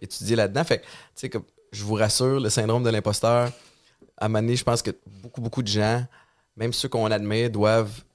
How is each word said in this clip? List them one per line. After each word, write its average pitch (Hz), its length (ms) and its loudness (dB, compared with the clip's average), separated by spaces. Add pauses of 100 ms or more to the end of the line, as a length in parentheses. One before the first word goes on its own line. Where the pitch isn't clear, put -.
étudié 107 360 -2
là-dedans. 107 260 0
Fait - 140 0
que, - 80 -16
tu - 40 -20 (260)
sais, - 140 -10
comme, 110 140 -6 (300)
je 104 100 -10
vous 107 120 0
rassure, 127 440 2
le 113 100 -2
syndrome 113 340 0
de 117 60 2
l'imposteur, 113 600 2 (680)
à 107 60 -2
un 110 40 0
moment 107 120 2
donné, 117 140 0
je 123 80 -2
pense 120 180 0
que - 80 -4 (160)
beaucoup, 101 360 -14
beaucoup 113 200 -4
de 113 60 -6
gens, 107 360 2 (520)
même 113 180 -4
ceux - 140 -4
qu'on 110 240 0
admire, 107 400 0
doivent 107 500 2 (140)